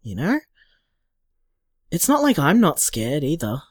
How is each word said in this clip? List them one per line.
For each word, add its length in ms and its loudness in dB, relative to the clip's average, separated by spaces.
you 140 -10
know? 240 -2
It's 160 -2
not 140 2
like 180 2
I'm 200 4
not 200 2
scared 440 -2
either. 480 -4